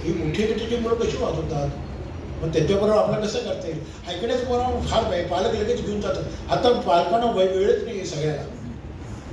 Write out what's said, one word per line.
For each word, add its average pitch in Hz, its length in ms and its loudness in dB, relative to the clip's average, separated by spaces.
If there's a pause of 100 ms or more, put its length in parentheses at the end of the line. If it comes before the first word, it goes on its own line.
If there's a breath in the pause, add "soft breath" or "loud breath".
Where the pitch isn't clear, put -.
ही 165 100 -2
मोठी 160 300 0
गटाची 226 340 0
मुलं 226 180 0
कशी 226 220 -2
वाजवतात? 156 520 -2 (720)
मग 160 100 -2
त्याच्याबरोबर 202 440 4
आपल्याला 208 280 2
कसं 233 140 -2
करता 185 280 -4
येईल? 151 120 -4 (260 loud breath)
हा, 170 60 -8
इकडेच 240 360 -2
बरोबर 247 380 0
फार - 280 2
आहे, 262 100 0
पालक 226 320 0
लगेच 208 300 0
घेऊन 208 160 -2
जातात. 190 220 -2 (260 loud breath)
आता 233 300 4
पालकांना 190 460 4
वय-, 190 220 4
वेळच 190 360 4
नाही 208 140 -4
आहे 175 100 -4
सगळ्याला. 151 340 -2 (920)